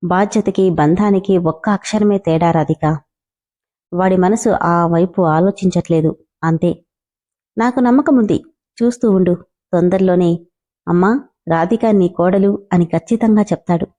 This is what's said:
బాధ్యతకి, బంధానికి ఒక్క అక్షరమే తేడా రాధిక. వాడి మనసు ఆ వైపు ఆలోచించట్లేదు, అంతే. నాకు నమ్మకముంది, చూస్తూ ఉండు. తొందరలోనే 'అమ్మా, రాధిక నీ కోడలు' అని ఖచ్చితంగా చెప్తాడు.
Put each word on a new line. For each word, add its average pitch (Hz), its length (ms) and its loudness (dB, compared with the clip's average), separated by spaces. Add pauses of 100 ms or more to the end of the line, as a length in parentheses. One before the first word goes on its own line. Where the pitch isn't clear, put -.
బాధ్యతకి, 190 640 0
బంధానికి 185 680 0
ఒక్క 170 320 -4
అక్షరమే 208 480 -2
తేడా 165 340 0
రాధిక. 156 460 -2 (960)
వాడి 185 240 0
మనసు 190 320 0
ఆ 170 380 0
వైపు 175 340 0
ఆలోచించట్లేదు, 170 920 0 (280)
అంతే. 165 420 -2 (720)
నాకు 247 220 -2
నమ్మకముంది, 247 640 2 (400)
చూస్తూ 240 280 0
ఉండు. 185 340 0 (280)
తొందరలోనే 180 640 2 (480)
'అమ్మా, 190 360 0 (240)
రాధిక 170 380 -2
నీ 202 220 2
కోడలు' 190 680 0
అని 175 120 2
ఖచ్చితంగా 214 560 0
చెప్తాడు. 175 460 -2 (120)